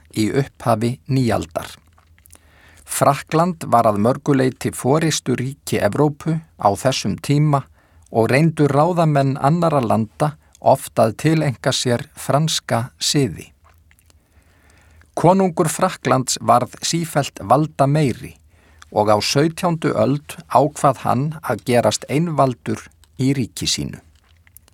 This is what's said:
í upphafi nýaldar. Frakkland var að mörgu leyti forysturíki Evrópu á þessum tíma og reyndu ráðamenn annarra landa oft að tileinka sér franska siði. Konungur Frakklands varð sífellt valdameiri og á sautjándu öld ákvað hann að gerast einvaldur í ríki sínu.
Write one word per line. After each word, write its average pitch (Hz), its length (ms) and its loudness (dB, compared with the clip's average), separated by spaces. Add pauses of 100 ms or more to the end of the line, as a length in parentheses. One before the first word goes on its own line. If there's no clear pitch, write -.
í 107 200 -2
upphafi 117 680 -2 (100)
nýaldar. 113 640 -2 (1120)
Frakkland 160 840 -2
var 117 200 4
að 104 160 0
mörgu 135 320 0
leyti 131 360 -2
forysturíki 135 1080 -2
Evrópu 147 580 0 (180)
á - 160 2
þessum 101 460 -2
tíma 147 440 0 (500)
og 113 200 2
reyndu 151 360 4
ráðamenn 147 720 2
annarra 160 400 2
landa 110 540 0 (260)
oft - 400 0
að 113 240 2
tileinka 151 480 0
sér 120 320 -2 (120)
franska 131 760 -2 (100)
siði. - 520 -2 (1700)
Konungur 175 540 2
Frakklands 131 680 -2
varð 117 340 2 (100)
sífellt 160 560 -4
valdameiri 139 920 0 (560)
og 104 180 2
á 107 80 6
sautjándu 160 800 -2
öld 127 400 -2 (100)
ákvað 143 580 0
hann 113 200 -2 (180)
að 117 240 -6
gerast 117 400 0
einvaldur 139 760 -2 (340)
í 127 160 0
ríki 120 340 -6
sínu. - 320 -6 (760)